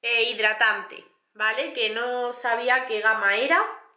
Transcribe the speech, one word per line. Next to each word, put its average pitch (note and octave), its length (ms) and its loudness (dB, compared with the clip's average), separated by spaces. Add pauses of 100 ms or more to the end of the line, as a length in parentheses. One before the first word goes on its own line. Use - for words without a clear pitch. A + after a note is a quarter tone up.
eh, A#3 200 0
hidratante, G#3+ 800 0 (300)
¿vale? A3 380 -2
Que A3+ 180 -2
no B3 420 -2
sabía B3 540 0
qué G#3+ 140 -2
gama G#3 360 2
era D#4 280 2 (320)